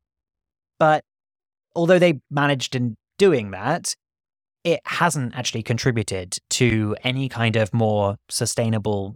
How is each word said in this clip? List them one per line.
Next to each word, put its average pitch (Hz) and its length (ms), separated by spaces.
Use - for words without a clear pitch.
But 156 240
although 170 240
they 165 220
managed 143 460
in 123 200
doing 127 360
that, 104 420
it 165 220
hasn't 147 500
actually 113 260
contributed 107 760
to 110 560
any 131 240
kind 113 260
of 110 200
more 104 420
sustainable 107 840